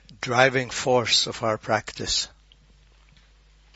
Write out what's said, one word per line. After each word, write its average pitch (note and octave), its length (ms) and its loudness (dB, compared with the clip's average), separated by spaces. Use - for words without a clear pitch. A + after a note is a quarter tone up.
driving B2+ 480 2
force - 560 0
of A#2 160 -8
our A2 160 0
practice. - 720 -4